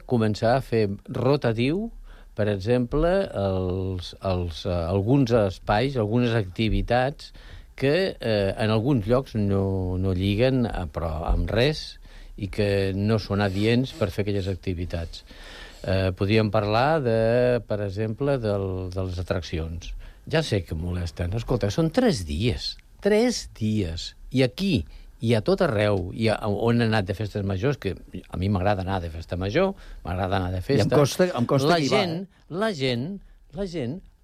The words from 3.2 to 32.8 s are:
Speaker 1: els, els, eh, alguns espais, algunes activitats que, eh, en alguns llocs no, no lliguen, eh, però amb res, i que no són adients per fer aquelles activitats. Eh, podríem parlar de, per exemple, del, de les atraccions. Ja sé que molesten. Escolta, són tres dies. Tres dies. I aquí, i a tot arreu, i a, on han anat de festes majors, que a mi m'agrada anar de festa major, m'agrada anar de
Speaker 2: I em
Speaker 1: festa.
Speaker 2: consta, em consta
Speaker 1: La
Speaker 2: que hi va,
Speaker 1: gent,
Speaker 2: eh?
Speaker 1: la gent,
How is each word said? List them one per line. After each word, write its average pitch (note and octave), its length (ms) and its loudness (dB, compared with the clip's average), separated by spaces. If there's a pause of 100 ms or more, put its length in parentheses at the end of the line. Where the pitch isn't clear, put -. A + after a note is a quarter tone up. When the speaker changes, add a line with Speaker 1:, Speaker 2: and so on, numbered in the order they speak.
Speaker 1:
els, F#2 960 -2
els, F2+ 420 -2
eh, F#2+ 80 -2
alguns G2+ 600 2
espais, A2 680 2
algunes A2+ 360 2
activitats A2+ 1000 0 (420)
que, E3+ 420 0
eh, G2+ 380 2
en A2 140 0
alguns A2+ 360 2
llocs B2 300 2
no, G2 640 0
no F#2+ 160 2
lliguen, A2 500 2
eh, F2+ 240 -4
però D#2+ 240 -4 (140)
amb F2 240 2
res, C#3 480 0 (400)
i G2+ 100 -4
que G2 460 2
no G#2+ 240 2
són G2+ 260 0
adients A2 480 2
per G2+ 160 0
fer G2 160 -2
aquelles G2 240 -2
activitats. F2 760 -6 (560)
Eh, F#2+ 300 2
podríem G#2+ 400 4
parlar A2+ 480 2
de, A#2+ 640 4
per G#2+ 160 -4
exemple, A2 560 -2
del, G2 560 -2
de F#2+ 100 -4
les F#2 160 -4
atraccions. E2+ 760 -4 (340)
Ja D#3 160 2
sé A2+ 180 0
que - 140 -8
molesten. F2 560 -4
Escolta, A#2 400 0
són D#3+ 160 2
tres D#3 380 2
dies. D#2+ 480 -2 (260)
Tres G#3+ 460 2 (100)
dies. G#2+ 540 -2 (200)
I C3 140 4
aquí, F3+ 300 0 (500)
i A#2 80 4
a A2 80 4
tot F#3+ 240 2
arreu, G#2 480 2
i A2 160 0
a, G#2 160 2
on A2+ 380 2
han A2 80 2
anat G#2+ 180 0
de G#2 80 -2
festes G#2 320 -4
majors, G2 320 -2
que F#2 140 -2 (340)
a - 80 -10
mi F#2+ 160 0
m'agrada F#2+ 320 0
anar F#2+ 160 -2
de E2+ 80 -6
festa E2 320 -8
major, D#3 320 2 (320)
m'agrada F#2 320 -2
anar F2+ 160 -2
de F#2 80 -4
Speaker 2:
I - 0 -
em - 80 -10
Speaker 1:
festa. C3+ 280 4
Speaker 2:
consta, D#3+ 360 4
em B2 160 0
consta C#3+ 240 4
Speaker 1:
La E3+ 80 4
Speaker 2:
que C3+ 80 2
hi - 0 -
va, F#3+ 160 2
Speaker 1:
gent, E3+ 160 -4
Speaker 2:
eh? - 400 -14
Speaker 1:
la A3 160 0
gent, C3 300 -2 (500)